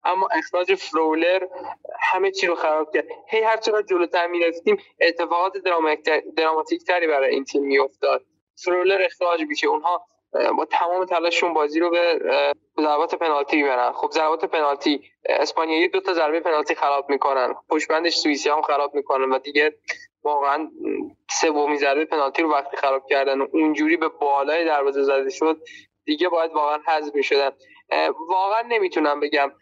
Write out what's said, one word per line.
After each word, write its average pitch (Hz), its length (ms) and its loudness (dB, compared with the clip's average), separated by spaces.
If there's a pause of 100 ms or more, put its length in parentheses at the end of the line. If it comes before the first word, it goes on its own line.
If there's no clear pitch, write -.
اما 185 260 0
اخراج 180 420 0
فرولر 165 720 0 (540)
همه 190 300 0
چی 190 160 -4
رو 170 80 0
خراب 156 400 -2
کرد. 156 120 0 (220)
هی 220 120 2
هر 220 160 2
چقدر 214 260 0
جلوتر 175 440 0
می‌رفتیم 170 500 0 (240)
اتفاقات 170 560 0
دراماتیک-، 160 680 0 (120)
دراماتیکتری 160 680 0
برای 135 280 2
این 139 100 -2
تیم 143 180 -2
می‌افتاد. 139 600 0 (420)
فرولر 180 380 2
اخراج 170 460 0
می‌شه، 147 180 -4
اونها، 170 400 0 (280)
اه، - 180 2
با 151 120 -2
تمام 180 400 0
تلاششون 170 500 0
بازی 156 260 0
رو 175 100 2
به، 170 300 2 (100)
اه، 143 220 2 (280)
ضربات 151 340 2
پنالتی 156 420 0
می‌برن. 127 360 2
خب 147 180 -4
ضربات 156 340 0
پنالتی، 147 560 0 (280)
اه، - 120 0
اسپانیایی 160 480 0
دو 190 120 0
تا 190 120 -4
ضربه 165 280 0
پنالتی 160 340 0
خراب 143 360 0
می‌کنن، 135 440 0 (140)
پشبندش 160 480 0
سوئیسی 147 320 0
هم 151 140 2
خراب 143 320 -2
می‌کنن 135 380 0
و 131 60 0
دیگه 147 360 2 (480)
واقعاً 147 480 0 (600)
سومین 147 460 0
ضربه 143 280 2
پنالتی 151 380 0
رو 156 100 2
وقتی 139 240 -2
خراب 135 340 0
کردن 135 300 2
و 135 120 0
اونجوری 156 440 2
به 160 120 -2
بالای 147 560 0
دروازه 139 380 0
زده 135 280 0
شد، 156 300 0 (440)
دیگه 151 240 0
باید 165 240 0
واقعاً 151 340 0
حذف 151 280 -2
می‌شدن. 139 360 2 (400)
اه، 156 180 0 (200)
واقعاً 196 400 0
نمیتونم 165 520 0
بگم 147 420 0